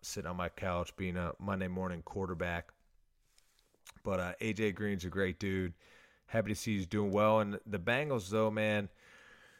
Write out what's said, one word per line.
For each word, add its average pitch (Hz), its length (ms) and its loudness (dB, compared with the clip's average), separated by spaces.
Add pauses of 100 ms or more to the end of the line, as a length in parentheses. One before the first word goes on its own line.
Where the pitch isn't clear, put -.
sitting 90 300 -6
on 90 60 -4
my 87 120 -2
couch, 87 480 -2
being 90 220 -2
a 87 200 -2
Monday 95 300 -2
morning 90 340 -4
quarterback. 87 680 -4 (1300)
But, 95 160 0
uh, 90 200 -2
A 110 120 0
J 107 200 2
Green's 98 320 -2
a 92 40 -2
great 92 320 0
dude. 95 320 0 (540)
Happy 104 240 0
to 104 40 2
see 107 220 -2
he's 95 100 0
doing 104 240 0
well. 107 300 6
And 101 260 -2
the 101 120 -2
Bengals, 117 520 0
though, 110 200 4
man, 107 380 2 (720)